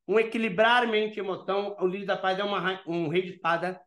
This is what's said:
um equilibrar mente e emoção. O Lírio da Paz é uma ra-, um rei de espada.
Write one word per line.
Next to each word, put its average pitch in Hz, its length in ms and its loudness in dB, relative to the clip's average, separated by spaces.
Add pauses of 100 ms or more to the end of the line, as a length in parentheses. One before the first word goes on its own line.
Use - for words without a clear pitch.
um 196 120 4
equilibrar 226 680 4
mente 214 300 0
e 214 40 -8
emoção. 196 600 -4
O 185 60 2
Lírio 190 200 -4
da 190 120 0
Paz 185 200 0
é 202 60 -2
uma 202 160 -2
ra-, 190 260 -4
um 170 220 -2
rei 175 140 0
de 180 80 -6
espada. 170 560 -2